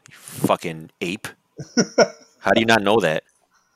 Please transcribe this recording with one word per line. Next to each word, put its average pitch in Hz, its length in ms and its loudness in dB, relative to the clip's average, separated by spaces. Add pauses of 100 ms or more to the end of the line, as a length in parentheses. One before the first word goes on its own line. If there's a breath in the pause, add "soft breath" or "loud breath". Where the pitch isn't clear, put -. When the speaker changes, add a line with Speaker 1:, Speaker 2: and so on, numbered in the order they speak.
Speaker 1:
you - 80 -20
fucking - 760 -4 (100)
ape. 90 260 -6 (320)
Speaker 2:
<laughs> - 800 -2
Speaker 1:
How 98 140 0
do 107 80 2
you 113 60 0
not 113 160 4
know 104 180 4
that? 80 240 0 (520)